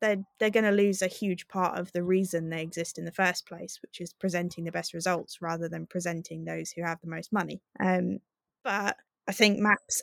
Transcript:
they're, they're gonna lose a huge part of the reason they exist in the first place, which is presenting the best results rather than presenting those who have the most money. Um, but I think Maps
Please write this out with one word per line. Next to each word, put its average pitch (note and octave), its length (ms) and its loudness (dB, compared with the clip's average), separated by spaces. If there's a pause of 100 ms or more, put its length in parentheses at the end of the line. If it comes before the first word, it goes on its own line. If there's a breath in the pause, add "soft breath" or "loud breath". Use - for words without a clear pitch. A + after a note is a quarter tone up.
they're, G3+ 240 2 (160)
they're G#3+ 100 4
gonna G#3+ 220 4
lose G3+ 300 4
a F#3 60 0
huge F#3+ 400 -4
part F#3 300 0
of F3+ 140 -6
the F3 120 -2
reason F3+ 460 2
they E3 120 -4
exist E3 360 -8
in E3 80 -6
the E3 60 -8
first F3+ 340 2
place, F3 360 -12
which - 180 -18
is F3 140 -8
presenting F3 500 -2
the E3 80 -6
best E3+ 220 -6
results E3+ 480 -2
rather E3 260 -2
than E3 180 -6
presenting E3+ 580 -6
those E3 280 -6
who E3+ 120 -8
have E3 180 -2
the E3+ 80 -10
most E3 220 -6
money. F3 300 -2 (180)
Um, F#3 380 2 (460)
but G3+ 340 0 (300)
I F#3+ 40 -4
think G#3 280 6
Maps - 420 2